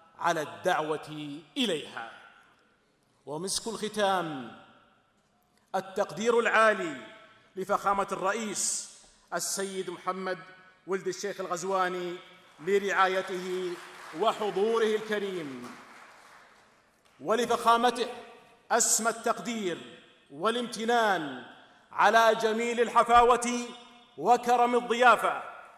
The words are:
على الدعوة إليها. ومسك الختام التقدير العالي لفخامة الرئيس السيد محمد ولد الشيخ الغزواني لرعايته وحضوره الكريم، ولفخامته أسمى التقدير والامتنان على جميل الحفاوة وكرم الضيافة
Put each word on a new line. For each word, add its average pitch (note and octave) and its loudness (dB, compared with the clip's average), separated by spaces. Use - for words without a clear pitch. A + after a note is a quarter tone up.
على E3 0
الدعوة D3+ -4
إليها. C#3+ -2
ومسك E3 -6
الختام F#3+ -4
التقدير F#3+ -2
العالي G3+ 2
لفخامة G3 0
الرئيس G3 -4
السيد F#3+ -6
محمد F#3 -6
ولد F#3 -4
الشيخ F#3 -6
الغزواني F3+ -2
لرعايته F#3 0
وحضوره G#3+ 2
الكريم، G3 -4
ولفخامته A#3 2
أسمى A3+ 2
التقدير A3 -4
والامتنان G#3 -2
على A3 6
جميل A3+ 0
الحفاوة A#3+ 6
وكرم A#3+ 4
الضيافة A3+ 4